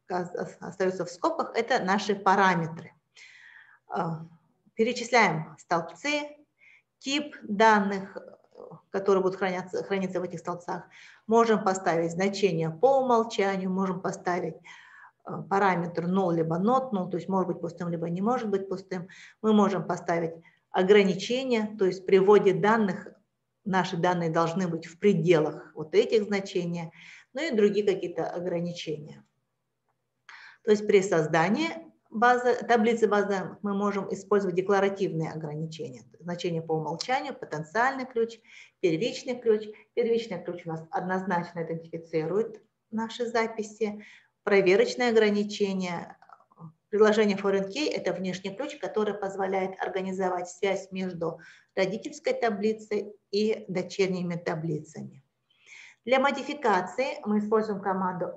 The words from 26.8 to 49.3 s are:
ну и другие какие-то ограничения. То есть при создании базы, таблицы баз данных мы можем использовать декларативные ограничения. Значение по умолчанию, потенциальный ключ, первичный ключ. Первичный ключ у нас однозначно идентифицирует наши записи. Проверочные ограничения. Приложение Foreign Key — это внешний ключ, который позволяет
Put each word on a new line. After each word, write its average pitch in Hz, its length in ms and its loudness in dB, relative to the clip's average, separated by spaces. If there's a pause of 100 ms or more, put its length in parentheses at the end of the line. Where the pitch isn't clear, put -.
ну 262 80 -6
и 311 140 -2
другие 208 300 4
какие-то 175 420 -2
ограничения. 170 960 -8 (1400)
То 220 80 4
есть 208 160 2
при 196 140 8
создании 175 680 2 (400)
базы, 247 460 4 (120)
таблицы 226 400 4
баз 202 180 2
данных 190 360 -4
мы 202 120 -4
можем 202 380 -2
использовать 190 440 0
декларативные 190 760 0
ограничения. 151 720 -10 (160)
Значение 170 420 -6
по 165 120 -4
умолчанию, 202 640 -4
потенциальный 247 680 -2
ключ, 226 340 -2 (400)
первичный 240 600 -2
ключ. 214 280 2 (260)
Первичный 226 500 0
ключ 175 220 -8
у 165 40 -8
нас 160 220 -6
однозначно 180 720 -2
идентифицирует 165 960 -4 (300)
наши 226 340 -6
записи. 220 800 -4 (400)
Проверочные 202 640 4
ограничения. 202 1080 0 (720)
Приложение 214 480 6
Foreign 196 320 0
Key — 294 240 -2
это - 200 -2
внешний 185 420 -6
ключ, 302 240 -8
который 208 340 -2
позволяет 190 640 -4